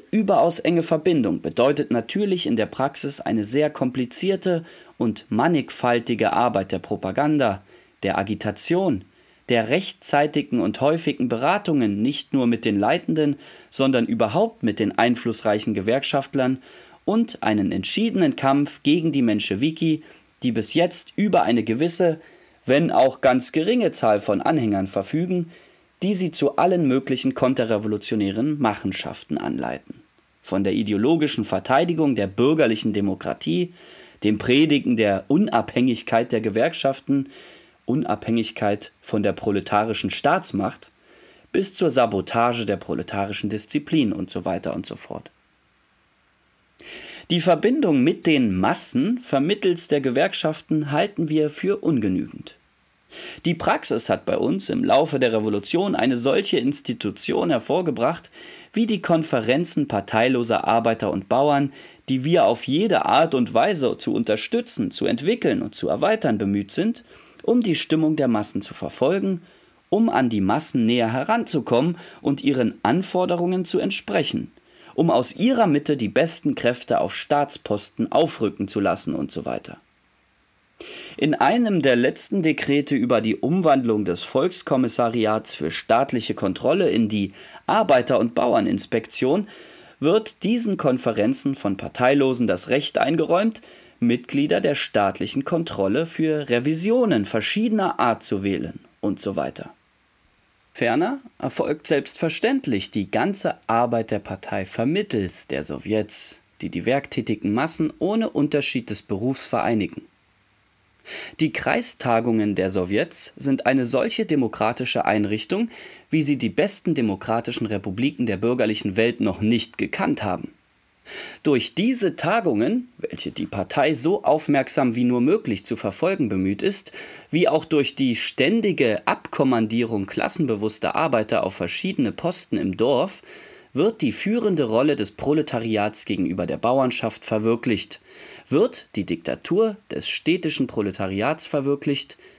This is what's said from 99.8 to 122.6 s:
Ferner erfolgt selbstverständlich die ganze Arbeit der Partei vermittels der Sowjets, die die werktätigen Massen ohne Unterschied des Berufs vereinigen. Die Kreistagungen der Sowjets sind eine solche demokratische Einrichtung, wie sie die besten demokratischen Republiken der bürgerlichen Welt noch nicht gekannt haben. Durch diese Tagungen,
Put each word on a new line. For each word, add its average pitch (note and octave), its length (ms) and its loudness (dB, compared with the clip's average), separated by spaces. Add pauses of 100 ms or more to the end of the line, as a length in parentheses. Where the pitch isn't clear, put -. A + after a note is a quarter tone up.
Ferner D#3+ 480 0 (200)
erfolgt - 480 -4
selbstverständlich D3+ 1000 0
die G2+ 220 -4
ganze - 460 0 (100)
Arbeit A#2 440 0
der G#2+ 80 -2
Partei G2+ 440 -6
vermittels A#2+ 840 -4
der C#2 180 -6
Sowjets, - 760 -4 (200)
die F2 80 -6
die F2 160 -6
werktätigen A#2 680 -2
Massen D3+ 460 -2
ohne G#3+ 300 0
Unterschied C#3+ 600 0
des G#2 120 -6
Berufs A#2 440 -4
vereinigen. G#2+ 580 -2 (1400)
Die D#3+ 120 2
Kreistagungen A#2 1000 0
der F#2 160 0
Sowjets G2+ 680 -2
sind C3+ 300 -2
eine C3 180 4
solche C3+ 440 0
demokratische A#2+ 800 0
Einrichtung, A2 680 0 (400)
wie D#3 100 4
sie C#3+ 160 2
die A#2+ 120 -2
besten F3 440 0
demokratischen A#2 720 -2
Republiken G#2+ 600 -2
der G2 100 0
bürgerlichen A2 580 0
Welt A#2 240 2
noch F#2+ 220 -2
nicht A2 380 0
gekannt - 440 -2
haben. F#2 300 -6 (880)
Durch C3+ 320 0
diese G#3+ 420 0
Tagungen, F3+ 720 0 (100)